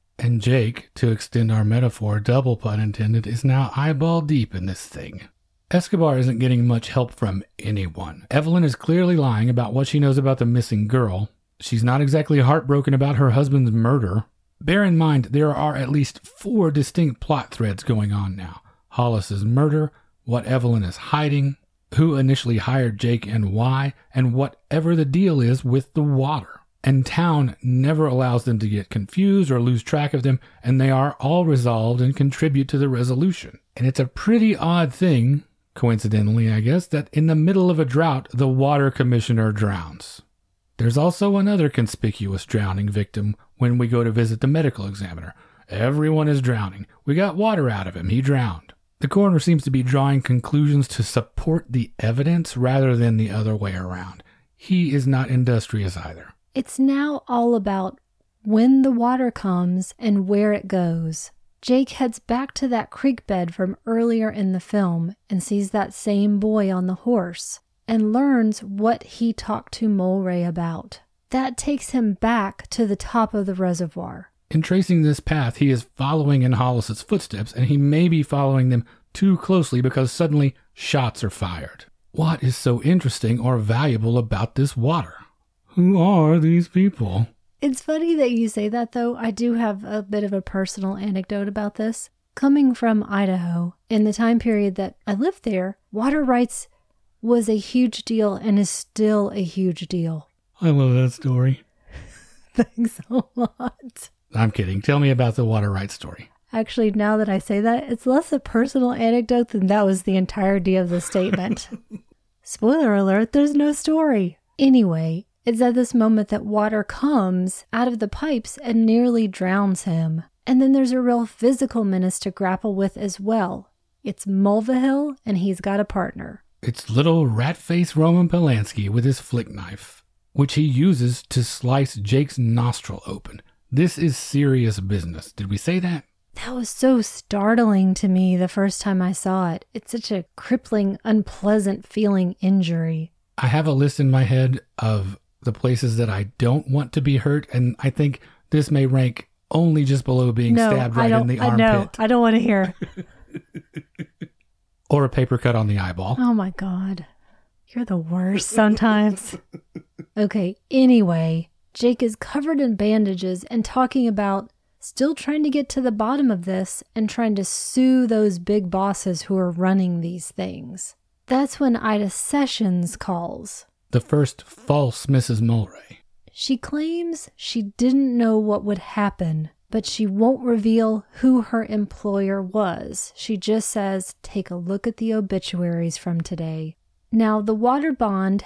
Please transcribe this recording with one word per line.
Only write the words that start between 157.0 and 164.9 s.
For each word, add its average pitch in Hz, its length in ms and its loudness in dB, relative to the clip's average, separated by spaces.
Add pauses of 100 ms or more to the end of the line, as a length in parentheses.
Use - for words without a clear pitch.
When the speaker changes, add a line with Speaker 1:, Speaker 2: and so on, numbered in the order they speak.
Speaker 2:
You're 240 180 -6
the 190 120 -2
worst 180 500 -2
sometimes. 214 920 2
<laughs> - 60 -20 (680)
Okay, 202 380 -2 (160)
anyway, 175 800 4 (240)
Jake 240 280 0
is 226 140 0
covered 294 440 -4
in 247 160 0
bandages 190 680 -2
and 226 180 -4
talking 254 440 0
about 202 440 -2 (280)
still 285 340 -2